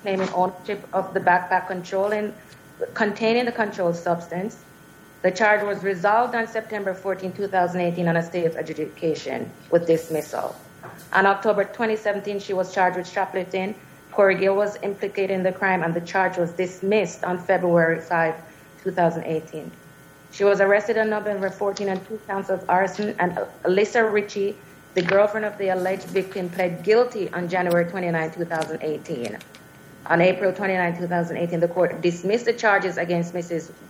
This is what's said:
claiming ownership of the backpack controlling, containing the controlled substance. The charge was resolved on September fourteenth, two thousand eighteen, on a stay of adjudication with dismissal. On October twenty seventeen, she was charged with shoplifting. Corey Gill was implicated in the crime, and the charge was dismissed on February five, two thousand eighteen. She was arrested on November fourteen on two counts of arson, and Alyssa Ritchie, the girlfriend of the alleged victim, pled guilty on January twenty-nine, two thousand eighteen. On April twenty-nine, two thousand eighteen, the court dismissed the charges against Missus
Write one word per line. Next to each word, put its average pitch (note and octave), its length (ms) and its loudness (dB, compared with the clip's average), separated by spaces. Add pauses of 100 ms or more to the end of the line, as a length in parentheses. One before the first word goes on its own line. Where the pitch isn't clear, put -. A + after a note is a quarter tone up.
claiming F#3+ 260 -2
ownership F#3 640 -4
of F#3 220 -2
the F#3 60 0
backpack F3+ 460 2
controlling, G3+ 680 -2 (640)
containing A3+ 520 0
the A#3+ 60 -2
controlled G3+ 440 -2
substance. F3 680 -4 (600)
The F#3 80 4
charge G#3 340 4
was G3 180 -4
resolved G3+ 540 2
on A3+ 100 0
September G#3+ 480 -4
fourteenth, F#3+ 420 -6
two G3+ 120 -2
thousand F3+ 320 0
eighteen, F3 260 0
on E3 120 2
a E3 40 2
stay E3+ 220 -2
of E3 100 0
adjudication D3+ 960 -4 (200)
with E3+ 160 4
dismissal. - 680 -2 (600)
On F#3+ 100 4
October G3 400 2
twenty A3 320 -2
seventeen, G3+ 420 -4
she G3 140 -8
was F#3 220 -2
charged F3+ 240 4
with F3 100 -6
shoplifting. F#3+ 680 -2 (380)
Corey G3 220 6
Gill F#3+ 220 2
was G3+ 260 0
implicated G3 480 -2
in F#3+ 120 0
the F#3 100 2
crime, F#3 300 0
and E3 120 0
the E3+ 80 -2
charge F#3 340 0
was E3+ 160 0
dismissed F#3+ 720 -2
on F3+ 140 -2
February E3+ 640 4
five, E3 340 0 (480)
two F#3+ 80 -4
thousand E3+ 340 2
eighteen. D#3+ 460 -6 (640)
She - 120 0
was G3+ 160 6
arrested G#3 380 4
on A3 100 2
November G#3 400 -2
fourteen G3 400 -2
on F#3 160 -4
two A3 220 -10
counts G3 240 -4
of F#3 180 -4
arson, G3 520 0
and F3 180 0 (260)
Alyssa G#3 480 2
Ritchie, G3+ 420 -2 (400)
the F#3 80 2
girlfriend G#3 440 2
of G#3 100 -6
the G3 120 -2
alleged F#3 360 -2
victim, F#3 460 -4
pled F3 320 -2
guilty A3 500 4
on F3 160 -4
January F3 420 2
twenty-nine, E3+ 420 -2
two E3+ 120 -4
thousand D#3+ 380 -4
eighteen. C3+ 560 -6 (680)
On E3+ 140 4
April F#3 320 4
twenty-nine, F#3 460 0
two F3 80 -4
thousand E3+ 320 -2
eighteen, E3+ 220 -2
the E3+ 80 4
court E3+ 340 0
dismissed F3+ 420 0
the A#3 80 2
charges G3 460 2
against E3+ 360 -2
Missus E3+ 360 -6 (200)